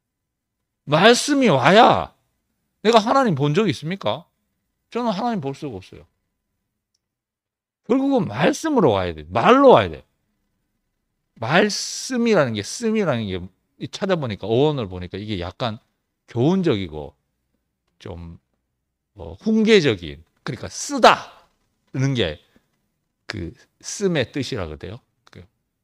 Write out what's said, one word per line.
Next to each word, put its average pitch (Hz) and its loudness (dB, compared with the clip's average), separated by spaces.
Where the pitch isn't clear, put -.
말씀이 240 4
와야, 147 6
내가 220 6
하나님 240 2
본 147 0
적 208 2
있습니까? 151 -6
저는 233 -4
하나님 220 -4
볼 139 -8
수가 135 -12
없어요. - -18
결국은 269 0
말씀으로 233 0
와야 92 0
돼. 78 -14
말로 226 4
와야 113 6
돼. 73 -16
말씀이라는 190 0
게, 101 -4
씀이라는 190 -2
게, 92 -6
이 139 -10
찾아보니까, 147 -4
어원을 127 0
보니까 90 -12
이게 104 -6
약간 107 -8
교훈적이고 117 -2
좀, 85 -16
뭐, 85 -16
훈계적인, 143 0
그러니까 - -10
쓰다는 - -2
게 87 -2
그 85 -10
씀의 170 -4
뜻이라 127 -8
그래요. 87 -14
그 - -20